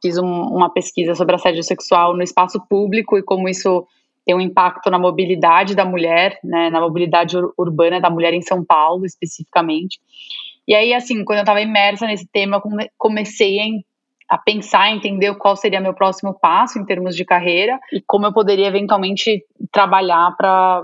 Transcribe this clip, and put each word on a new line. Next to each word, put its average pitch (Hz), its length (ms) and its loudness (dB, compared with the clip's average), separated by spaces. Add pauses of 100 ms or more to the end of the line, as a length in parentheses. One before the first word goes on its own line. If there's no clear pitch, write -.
Fiz 175 160 -2
um, 180 100 0
uma 175 460 0
pesquisa 175 420 -2
sobre 175 200 2
assédio 170 280 0
sexual 175 540 2
no 180 60 -2
espaço 180 360 0 (100)
público 202 500 0
e 190 40 0
como 185 240 -2
isso 185 400 -2 (400)
tem 175 80 2
um 185 60 0
impacto 185 500 0
na 180 80 2
mobilidade 180 760 2
da 196 80 4
mulher, 175 580 0
né, 170 260 -2
na 165 120 0
mobilidade 170 560 0
ur-, 180 200 -2
urbana 170 440 0
da 175 100 2
mulher 170 240 0
em 175 80 -4
São 180 220 -4
Paulo, 170 420 2
especificamente. 170 920 -4 (680)
E 208 80 2
aí, 226 180 2
assim, 240 320 -4
quando 208 140 0
eu 202 60 -2
tava 208 160 2
imersa 208 460 0
nesse 202 200 -6
tema, 196 300 -2
eu 196 40 -4
come-, 208 380 -6
comecei 208 640 0
a 214 40 -2
en-, 220 200 -6 (440)
a - 80 2
pensar, 208 440 0
a 208 100 4
entender 202 460 -2
qual 202 180 2
seria 196 260 -2
meu 185 140 -2
próximo 190 400 -2
passo 190 440 2
em 196 60 -6
termos 180 300 -4
de 180 100 -6
carreira 180 540 0 (140)
e - 120 -6
como 208 220 2
eu 202 60 -2
poderia 202 340 2
eventualmente 202 800 -2 (260)
trabalhar 180 680 2
pra 185 480 2